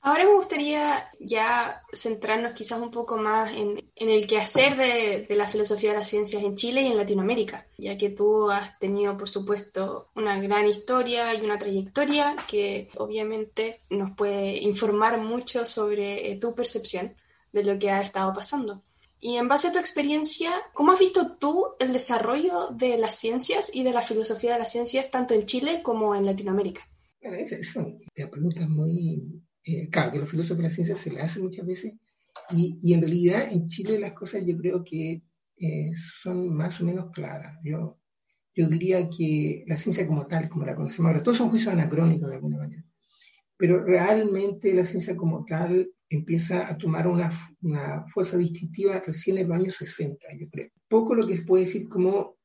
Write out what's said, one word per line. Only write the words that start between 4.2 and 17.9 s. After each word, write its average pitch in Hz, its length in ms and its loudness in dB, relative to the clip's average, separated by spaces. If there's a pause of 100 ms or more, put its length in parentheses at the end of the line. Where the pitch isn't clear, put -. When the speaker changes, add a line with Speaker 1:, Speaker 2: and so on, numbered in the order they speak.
Speaker 1:
quehacer 254 500 4
de, 233 500 0
de 202 80 0
la 208 100 4
filosofía 208 460 0
de 214 60 0
las 208 120 -4
ciencias 208 320 -2
en 202 140 -2
Chile 247 280 0
y - 20 4
en 240 100 2
Latinoamérica, 202 720 0 (100)
ya 202 200 -8
que 202 120 0
tú 208 400 4
has 202 300 -2
tenido, 196 380 0
por 202 100 -8
supuesto, 196 880 -4
una 202 240 0
gran 208 280 2
historia 233 680 0
y 214 80 -4
una 208 160 0
trayectoria 285 760 0 (140)
que 202 460 -2
obviamente 214 920 -4
nos 196 220 -2
puede 196 500 -2
informar 208 600 2
mucho 233 440 -4
sobre, 208 680 -2
eh, 196 80 -8
tu 233 160 -4
percepción 208 580 -4 (380)
de 202 140 0
lo 196 120 2
que 196 120 0
ha 196 120 2